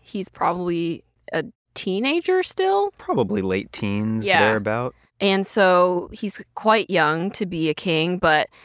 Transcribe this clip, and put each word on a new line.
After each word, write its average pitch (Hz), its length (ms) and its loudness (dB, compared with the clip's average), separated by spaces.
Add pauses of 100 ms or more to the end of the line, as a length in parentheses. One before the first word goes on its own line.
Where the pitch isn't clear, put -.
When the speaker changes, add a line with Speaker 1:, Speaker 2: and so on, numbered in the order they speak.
Speaker 1:
he's 196 260 -10
probably 170 760 -2 (280)
a 160 100 -2 (300)
teenager 294 720 0
still. 392 560 0
Speaker 2:
Probably 104 420 0
late 95 320 -2
teens, 107 540 -2
Speaker 1:
Yeah. 180 140 4
Speaker 2:
thereabout. 113 540 0 (260)
Speaker 1:
And 196 260 2
so 180 680 2
he's 214 260 -8 (160)
quite 214 360 2
young 165 400 0
to 196 160 -6
be 160 240 -2
a 151 40 -2
king, 170 440 -2
but 151 300 2 (160)